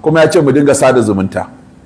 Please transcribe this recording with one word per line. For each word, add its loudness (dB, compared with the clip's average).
kuma 0
ya 4
ce 2
mu 0
dinga 2
sada 2
zumunta. -4